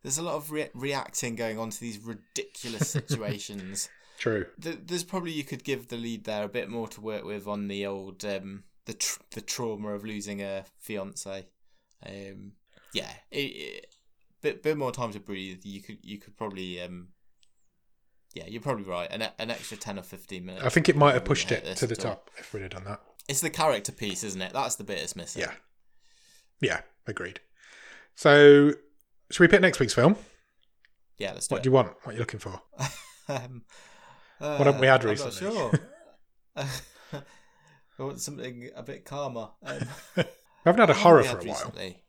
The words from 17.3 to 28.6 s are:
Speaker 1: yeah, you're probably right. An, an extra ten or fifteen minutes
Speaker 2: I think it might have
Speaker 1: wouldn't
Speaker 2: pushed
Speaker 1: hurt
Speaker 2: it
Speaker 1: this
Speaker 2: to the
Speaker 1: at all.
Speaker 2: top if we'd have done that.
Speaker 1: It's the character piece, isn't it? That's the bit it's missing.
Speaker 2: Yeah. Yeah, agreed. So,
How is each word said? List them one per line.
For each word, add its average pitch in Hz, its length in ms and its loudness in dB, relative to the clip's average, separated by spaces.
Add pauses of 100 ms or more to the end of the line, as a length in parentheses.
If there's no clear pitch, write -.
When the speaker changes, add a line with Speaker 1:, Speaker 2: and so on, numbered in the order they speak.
Speaker 1:
yeah, - 140 -14
you're 107 160 -14
probably 117 220 -4
right. 87 260 -6
An, 110 180 -6 (100)
an 113 120 -6
extra 107 260 -10
ten 101 220 -10
or 90 40 -12
fifteen 92 440 -14
minutes 92 180 -12
Speaker 2:
I 120 60 2
think 170 180 6
it 143 80 4
might 143 160 8
have 123 100 2
Speaker 1:
wouldn't - 60 -10
Speaker 2:
pushed - 220 0
Speaker 1:
hurt 117 80 0
Speaker 2:
it - 60 -10
Speaker 1:
this 90 160 -6
Speaker 2:
to 127 60 2
the 113 80 -4
Speaker 1:
at 104 120 -6
all. 104 80 -4
Speaker 2:
top - 240 -18
if - 160 -16
we'd 98 80 -8
have - 80 -12
done 92 140 -14
that. 104 180 -12 (260)
Speaker 1:
It's 139 140 -2
the 165 80 -2
character 131 420 -2
piece, 101 320 -6
isn't 95 160 -8
it? 92 140 -8
That's 127 220 -4
the 104 80 -14
bit 92 140 -6
it's 80 180 -8
missing. - 260 -8
Speaker 2:
Yeah. - 100 -6 (1080)
Yeah, 82 200 0 (260)
agreed. 92 340 -10 (720)
So, 147 580 12 (580)